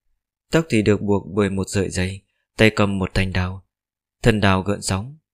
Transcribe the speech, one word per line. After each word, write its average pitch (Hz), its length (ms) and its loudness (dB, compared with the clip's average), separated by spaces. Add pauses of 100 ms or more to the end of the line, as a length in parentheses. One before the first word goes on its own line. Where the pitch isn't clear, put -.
(520)
Tóc 165 180 2
thì 110 120 2
được 101 200 2
buộc 101 320 0
bởi 101 160 0
một 95 180 -4
sợi 98 220 -2
dây, 95 320 -4 (360)
tay 110 120 6
cầm 101 300 0
một 92 140 -2
thanh 95 200 0
đao. 92 320 -4 (580)
Thân 110 160 4
đao 95 220 2
gợn 101 200 -4
sóng, 117 360 -6 (160)